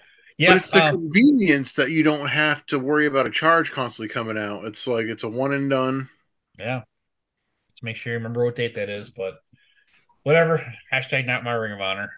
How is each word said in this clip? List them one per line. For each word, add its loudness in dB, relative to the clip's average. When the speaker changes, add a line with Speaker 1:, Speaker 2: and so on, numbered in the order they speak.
Speaker 1:
yeah, 4
Speaker 2:
But 6
it's -2
the 6
Speaker 1:
um, 2
Speaker 2:
convenience 4
that 0
you 2
don't 2
have 0
to -2
worry 2
about 2
a -4
charge 2
constantly -8
coming -4
out. -6
It's -10
like, -2
it's -8
a -6
one -2
and -2
done. 0
Speaker 1:
Yeah. -6
Let's -20
make -8
sure -10
you -4
remember -4
what -2
date -4
that -6
is, -10
but -8
whatever. 4
Hashtag -2
not -2
my -4
Ring -2
of -8
Honor. -4